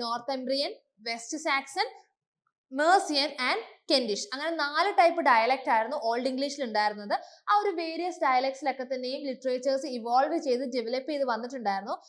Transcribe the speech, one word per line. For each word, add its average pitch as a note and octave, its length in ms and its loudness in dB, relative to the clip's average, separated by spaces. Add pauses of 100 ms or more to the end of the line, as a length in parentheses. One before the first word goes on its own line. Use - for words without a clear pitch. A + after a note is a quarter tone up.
നോർത്ത് A#3+ 380 -4
എംബ്രിയൻ, C4+ 340 -4 (380)
വെസ്റ്റ് A#3 280 -8 (100)
സാക്സൺ, C#4+ 380 -2 (920)
mercian D#4 520 4 (160)
and F4+ 120 2 (300)
kentish, A#3+ 340 2 (100)
അങ്ങനെ D4+ 180 -4 (100)
നാല് D#4 380 2
ടൈപ്പ് E4+ 280 6
ഡയലക്ട് B3+ 460 4
ആയിരുന്നു A3+ 240 0 (120)
ഓൾഡ് B3 220 0
ഇംഗ്ലീഷിൽ C#4 360 -4
ഉണ്ടായിരുന്നത്. G#3 460 -2 (360)
ആ G#4 120 6
ഒരു G4+ 100 2 (100)
വേരിയസ് E4+ 420 -4
ഡയലക്ട്സിലൊക്കെ C4 680 0
തന്നെയും B3+ 360 -6
ലിറ്ററേച്ചേഴ്സ് C4 680 -2
ഇവോൾവ് B3+ 480 2
ചെയ്ത് B3+ 180 2 (120)
ഡെവലപ്പ് B3+ 360 -4
ചെയ്ത് C#4 200 0
വന്നിട്ടുണ്ടായിരുന്നു. A3+ 640 -4 (140)